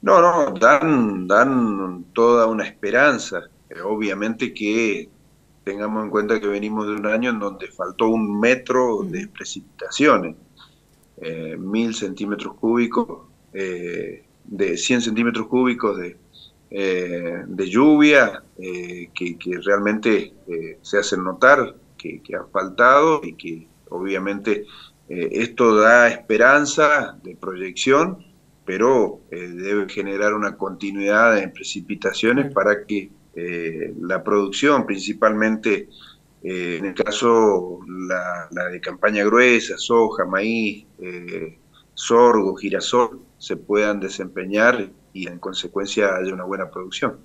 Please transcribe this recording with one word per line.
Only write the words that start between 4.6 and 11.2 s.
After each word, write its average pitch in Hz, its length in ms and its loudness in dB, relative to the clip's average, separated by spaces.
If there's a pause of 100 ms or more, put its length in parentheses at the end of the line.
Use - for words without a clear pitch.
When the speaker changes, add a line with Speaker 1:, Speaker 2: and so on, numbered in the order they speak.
Speaker 1:
tengamos 107 400 -6
en 104 60 -8
cuenta 107 300 0
que 104 60 -4
venimos 104 400 -4
de 104 60 -4
un 104 140 -6
año 117 240 0
en 113 100 -2
donde 98 260 -8
faltó 95 400 -4
un 110 320 0
metro 123 640 2
de 92 220 -6
Speaker 2:
Ujú. - 80 -18
Speaker 1:
precipitaciones, - 1040 -2 (840)